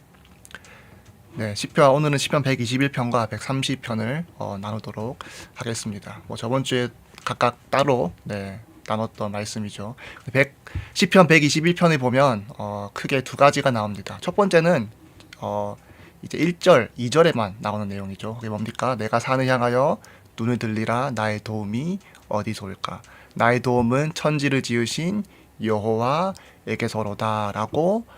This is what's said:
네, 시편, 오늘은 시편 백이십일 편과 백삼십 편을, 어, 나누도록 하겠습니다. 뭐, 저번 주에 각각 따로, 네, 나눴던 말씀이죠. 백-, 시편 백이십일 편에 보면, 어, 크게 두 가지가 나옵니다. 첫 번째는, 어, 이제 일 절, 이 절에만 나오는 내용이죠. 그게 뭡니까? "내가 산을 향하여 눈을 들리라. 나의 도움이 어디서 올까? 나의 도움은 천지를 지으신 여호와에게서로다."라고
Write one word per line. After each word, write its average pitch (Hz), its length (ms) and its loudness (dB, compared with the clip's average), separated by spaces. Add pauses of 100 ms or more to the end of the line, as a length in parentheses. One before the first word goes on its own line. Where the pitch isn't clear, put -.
(1300)
네, 107 220 -6
시편, 139 360 4
오늘은 147 260 4
시편 143 260 0
백이십일 131 480 0
편과 120 360 0
백삼십 135 560 -4
편을, 117 420 -4 (120)
어, 101 220 -6
나누도록 107 580 -8 (360)
하겠습니다. 107 760 -8
뭐, 113 80 -8
저번 127 300 -2
주에 123 240 0 (340)
각각 - 480 -2
따로, 139 400 2 (140)
네, 98 340 -8 (260)
나눴던 110 460 -4
말씀이죠. 104 640 -10 (380)
백-, - 240 2 (360)
시편 190 340 6
백이십일 156 480 6
편에 165 220 4
보면, 123 500 2 (100)
어, 104 360 -6
크게 139 280 -2
두 - 160 -10
가지가 143 340 6
나옵니다. 104 480 -4
첫 180 160 -6
번째는, 165 540 4 (500)
어, 104 380 -4 (440)
이제 - 160 -10
일 170 220 0
절, 135 380 6
이 120 120 -2
절에만 127 500 4
나오는 104 280 -4
내용이죠. 98 480 -8
그게 117 140 -10
뭡니까? 113 500 -4
"내가 110 220 0
산을 131 260 0
향하여 127 520 2 (380)
눈을 117 200 0
들리라. 110 580 -2
나의 107 300 -2
도움이 110 540 -6 (280)
어디서 104 380 -4
올까? 92 360 -10 (340)
나의 120 260 4
도움은 123 540 2
천지를 143 480 0
지으신 151 600 -2 (400)
여호와에게서로다."라고 110 2500 -2 (120)